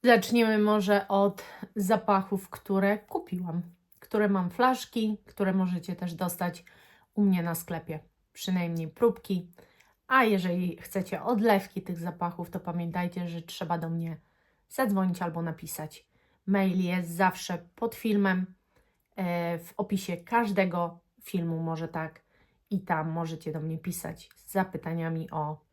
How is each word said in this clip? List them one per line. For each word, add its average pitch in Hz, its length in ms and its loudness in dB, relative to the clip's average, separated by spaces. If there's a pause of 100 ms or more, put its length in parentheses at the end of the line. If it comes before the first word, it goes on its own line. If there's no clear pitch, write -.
(100)
Zaczniemy 220 480 6
może 208 500 4
od 196 360 2 (320)
zapachów, 196 720 0
które 196 480 0
kupiłam, 180 640 -6 (380)
które 214 300 0
mam 185 200 2
flaszki, 233 760 0
które 190 280 -2
możecie 180 420 0
też 175 180 -6
dostać 175 520 -4 (480)
u 208 80 0
mnie 185 220 4
na 170 120 -2
sklepie, 160 440 -8 (340)
przynajmniej 170 540 -2
próbki. 190 640 0 (560)
A 262 160 4
jeżeli 180 580 2
chcecie - 420 -6
odlewki 202 580 2
tych 170 180 -8
zapachów, 175 500 -6
to 190 100 -6
pamiętajcie, 175 720 -4
że 170 120 -8
trzeba 170 360 -4
do 165 120 -6
mnie 165 280 -4 (520)
zadzwonić 190 520 0
albo 170 200 -4
napisać. 160 640 -10 (400)
Mail 190 340 4
jest 175 280 0
zawsze 180 480 0 (180)
pod 226 200 -4
filmem. 196 500 2 (680)
E, 175 440 -2
w - 180 -20
opisie 190 400 -2
każdego 180 840 0 (220)
filmu, 165 380 -2
może 165 280 -4
tak, 160 340 -8 (480)
i 196 120 -2
tam 160 300 -2
możecie 165 400 -6
do 156 80 -6
mnie 160 180 -6
pisać 165 580 -10
z - 160 -20
zapytaniami 165 800 -2
o 156 420 -6